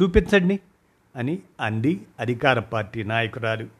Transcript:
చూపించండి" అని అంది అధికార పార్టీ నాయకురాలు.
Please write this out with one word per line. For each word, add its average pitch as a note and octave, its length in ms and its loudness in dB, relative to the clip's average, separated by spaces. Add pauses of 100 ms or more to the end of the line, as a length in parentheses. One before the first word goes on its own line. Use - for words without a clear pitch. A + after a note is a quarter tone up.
చూపించండి" F3+ 580 4 (560)
అని C#3 240 -4 (200)
అంది A2 420 -2 (180)
అధికార A#2+ 400 2
పార్టీ A2 440 -6
నాయకురాలు. A2+ 640 -4 (120)